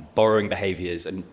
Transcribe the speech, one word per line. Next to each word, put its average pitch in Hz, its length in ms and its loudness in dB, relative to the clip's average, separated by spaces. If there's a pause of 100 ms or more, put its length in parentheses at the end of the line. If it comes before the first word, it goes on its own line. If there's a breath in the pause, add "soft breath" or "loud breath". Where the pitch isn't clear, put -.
(140)
borrowing 110 340 4
behaviors, 90 580 -4
and 92 260 -8